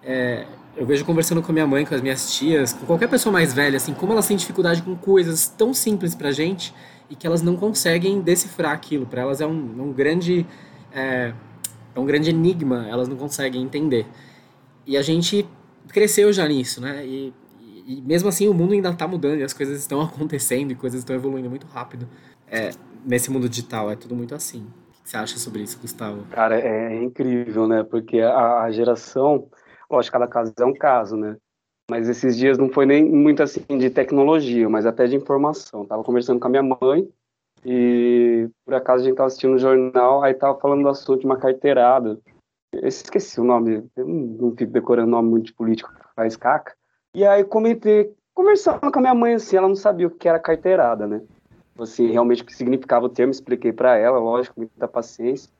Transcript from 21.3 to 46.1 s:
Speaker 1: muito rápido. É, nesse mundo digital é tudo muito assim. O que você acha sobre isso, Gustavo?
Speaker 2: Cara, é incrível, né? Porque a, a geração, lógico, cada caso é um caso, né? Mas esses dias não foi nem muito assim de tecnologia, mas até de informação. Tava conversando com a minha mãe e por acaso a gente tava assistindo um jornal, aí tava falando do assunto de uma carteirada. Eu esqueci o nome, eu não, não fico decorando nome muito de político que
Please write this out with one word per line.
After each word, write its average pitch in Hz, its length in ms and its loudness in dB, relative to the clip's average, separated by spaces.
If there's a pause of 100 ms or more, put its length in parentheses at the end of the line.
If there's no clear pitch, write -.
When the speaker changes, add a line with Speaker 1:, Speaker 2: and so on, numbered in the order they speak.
Speaker 1:
muito 135 160 -12
rápido. 120 420 -14 (380)
É, 110 240 -6 (340)
nesse 123 260 -2
mundo 127 180 -2
digital 113 420 -6
é 107 60 -6
tudo 117 180 -14
muito 120 200 -10
assim. 135 260 -12
O - 420 -20
que - 80 -20
você 123 60 -10
acha 113 220 -8
sobre 107 240 -10
isso, - 180 -14
Gustavo? 107 500 -12
Speaker 2:
Cara, 113 280 0
é 113 440 -4
incrível, 120 640 -2
né? 110 160 2
Porque 113 380 -2
a, 120 420 4
a 113 80 -2
geração, 120 800 0 (420)
lógico, 131 220 0
cada 120 140 0
caso 117 320 -4
é 120 60 2
um 131 100 2
caso, 120 420 0
né? 107 200 -6 (540)
Mas 117 180 -2
esses 120 280 0
dias 131 220 4
não 135 100 2
foi 139 160 2
nem 143 200 6
muito 151 380 4
assim - 200 -4 (160)
de 127 100 2
tecnologia, 139 800 2
mas 110 160 0
até 117 220 2
de 127 100 0
informação. 139 720 -2
Tava 110 180 -6
conversando 120 340 0
com 120 80 -4
a - 40 0
minha 135 120 2
mãe 135 460 2 (560)
e 120 840 4 (160)
por 127 100 -4
acaso 127 280 2
a 131 40 0
gente 131 100 2
tava 135 120 2
assistindo 131 260 0
um 127 40 4
jornal, 127 640 4
aí 135 120 2
tava 135 260 0
falando 143 220 2
do 143 60 4
assunto 139 320 0
de 131 60 -4
uma 135 120 2
carteirada. 131 800 2 (540)
Eu - 140 -4
esqueci - 540 -4
o 117 40 0
nome, 113 520 0
eu 127 100 -6
não, 160 80 -6
não 120 420 -4
fico 123 140 -4
decorando 120 400 2
nome 113 200 0
muito 113 160 2
de - 80 -20
político 113 360 -2
que - 240 -20